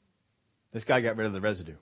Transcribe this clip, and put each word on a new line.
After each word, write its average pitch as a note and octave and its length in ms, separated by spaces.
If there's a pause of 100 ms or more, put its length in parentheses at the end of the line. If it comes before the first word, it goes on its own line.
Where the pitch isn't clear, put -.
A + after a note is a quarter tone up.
(720)
This A2+ 120
guy B2+ 160
got A2+ 160
rid A2 100
of G#2 60
the F#2+ 80
residue. F2+ 400